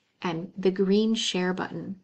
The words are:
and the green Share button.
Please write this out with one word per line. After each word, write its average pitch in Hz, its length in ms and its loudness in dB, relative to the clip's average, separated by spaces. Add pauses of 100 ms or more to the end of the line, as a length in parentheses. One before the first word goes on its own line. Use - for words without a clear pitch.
(220)
and 175 340 -4
the 190 140 2
green 202 440 4
Share 185 380 0
button. 175 520 -6